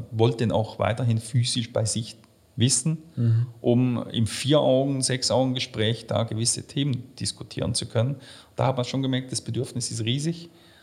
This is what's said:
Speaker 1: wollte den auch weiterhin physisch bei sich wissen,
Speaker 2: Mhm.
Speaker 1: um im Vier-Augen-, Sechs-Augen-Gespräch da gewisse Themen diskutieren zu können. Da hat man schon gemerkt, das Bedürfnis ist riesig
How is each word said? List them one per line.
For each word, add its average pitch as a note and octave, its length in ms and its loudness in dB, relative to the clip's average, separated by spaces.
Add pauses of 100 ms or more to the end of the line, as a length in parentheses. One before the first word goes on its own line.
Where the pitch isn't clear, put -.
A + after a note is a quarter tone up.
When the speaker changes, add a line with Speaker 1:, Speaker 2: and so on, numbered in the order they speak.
(120)
Speaker 1:
wollte A2+ 260 4
den A2+ 160 2
auch G#2+ 260 -2
weiterhin A2+ 380 0
physisch A#2+ 560 -2
bei A2+ 120 0
sich A2+ 300 -4 (400)
wissen, D#3+ 420 2 (180)
Speaker 2:
Mhm. A#2 320 4 (140)
Speaker 1:
um A#2+ 500 4
im A2 160 2
Vier-Augen-, C3+ 720 2
Sechs-Augen-Gespräch B2+ 1040 0
da G#2+ 160 0
gewisse A2+ 440 -2
Themen C#3 360 -2 (160)
diskutieren - 540 -4
zu - 120 -4
können. B2+ 300 0 (400)
Da B2+ 120 0
hat C3 100 0
man B2 80 -2
schon C3+ 160 -4
gemerkt, C3 320 -2
das - 80 -4
Bedürfnis A#2 500 -6
ist A2+ 120 -4
riesig D3 460 -2 (340)